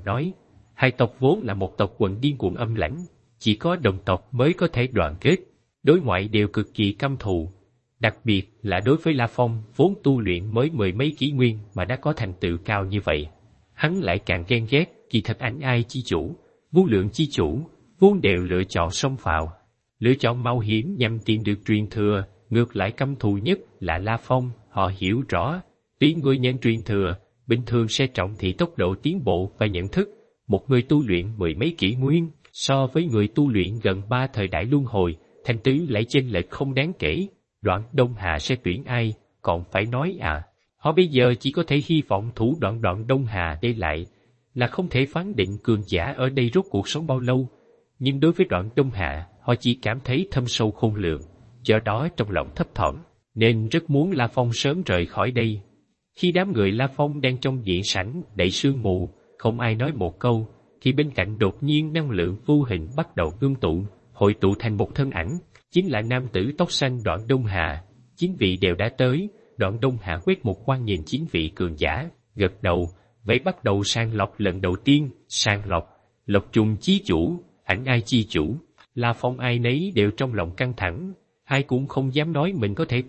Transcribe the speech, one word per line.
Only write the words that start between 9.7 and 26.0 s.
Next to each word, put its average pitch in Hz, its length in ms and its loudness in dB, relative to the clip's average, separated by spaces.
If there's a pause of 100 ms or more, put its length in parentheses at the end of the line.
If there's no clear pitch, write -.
vốn 180 180 4 (100)
tu 135 160 4
luyện 95 340 -2
mới 127 160 2
mười 107 220 0
mấy 139 260 -2
kỷ 151 140 -2
nguyên 123 280 2 (140)
mà 90 120 -2
đã 123 100 -4
có 151 180 -2
thành 98 260 -4
tựu 87 180 -2
cao 101 280 -2
như 98 180 -2
vậy. 78 240 0 (460)
Hắn 170 260 -2
lại 98 200 -2
càng 87 280 -4
ghen 113 220 0
ghét." 151 160 2 (240)
Kỳ 110 120 0
thật - 180 -4
Ảnh 127 200 -6
Ai 123 280 0
Chi 131 180 -8
Chủ, 90 300 -2 (360)
Vô 185 140 6
Lượng 101 240 2
Chi 156 220 0
Chủ, 85 280 0 (400)
vốn 196 220 6
đều 90 220 2
lựa 90 200 0
chọn 85 280 -2
xông 135 260 -2
pha, 80 220 -2 (600)
lựa 120 140 4
chọn 123 300 -2
冒 123 160 0
hiểm 110 380 0
nhằm 113 220 0
tìm 110 240 0
được 104 220 -2
truyền 107 240 0
thừa, 104 360 0 (240)
ngược 117 260 0
lại 95 160 0
căm 135 240 -4
thù 104 280 0
nhất 180 160 0 (200)
là 82 180 -2
La 107 200 -2
Phong, 127 340 -2 (180)
họ 95 280 0
hiểu 107 320 0
rõ, 110 320 -2 (380)
tuy 147 140 6